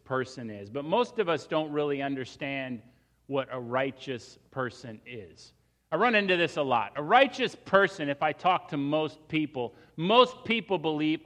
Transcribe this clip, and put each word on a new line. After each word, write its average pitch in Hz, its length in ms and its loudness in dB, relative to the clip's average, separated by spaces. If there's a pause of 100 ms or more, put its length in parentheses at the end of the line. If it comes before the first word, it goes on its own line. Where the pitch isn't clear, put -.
person 127 440 -6
is. 101 220 -12
But 139 140 -8
most 214 340 -2
of 196 100 0
us 160 180 0
don't 156 240 -2
really 147 320 -2
understand 135 800 -6 (440)
what 135 260 -4
a 127 80 -6
righteous 127 800 -6 (120)
person 120 560 -8
is. 104 460 -18 (400)
I 151 40 0
run 226 180 4
into 196 220 4
this 170 200 0
a 160 60 0
lot. 117 320 2
A 143 80 -6
righteous 226 540 4
person, 190 520 2
if 143 140 -2
I 156 100 0
talk - 360 0
to 160 80 -6
most 147 500 -2
people, 131 480 -4 (220)
most 226 480 4
people 220 340 -2
believe 156 480 0